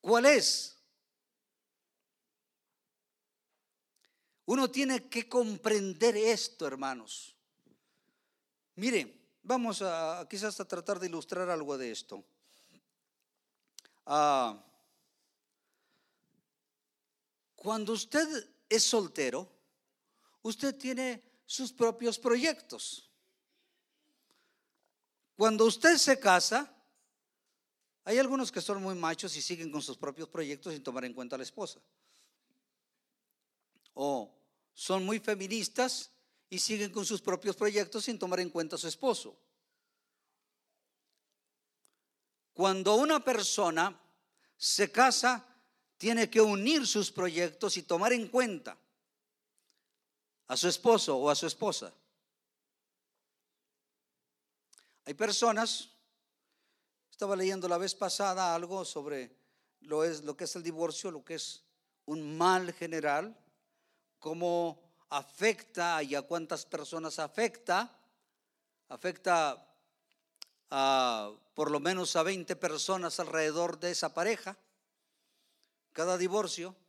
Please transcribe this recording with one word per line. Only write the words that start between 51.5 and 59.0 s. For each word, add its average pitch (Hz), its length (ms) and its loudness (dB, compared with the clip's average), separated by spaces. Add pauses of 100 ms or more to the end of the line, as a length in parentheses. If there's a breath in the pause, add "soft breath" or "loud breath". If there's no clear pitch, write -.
Hay 147 80 -10
personas, 214 760 0 (1200)
estaba 196 240 -4
leyendo 185 340 -2
la 175 100 0
vez 190 160 -4
pasada 185 600 -2
algo 175 300 -6
sobre 143 500 -8 (460)